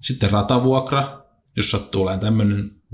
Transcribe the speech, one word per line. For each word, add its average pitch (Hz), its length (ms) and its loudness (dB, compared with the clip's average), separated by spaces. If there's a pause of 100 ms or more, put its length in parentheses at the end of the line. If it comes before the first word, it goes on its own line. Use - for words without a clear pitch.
Sitten 104 300 -2
ratavuokra, 131 920 0 (340)
jos 107 140 2
sattuu 98 320 -2
olemaan 95 180 -2
tämmönen 104 500 0 (240)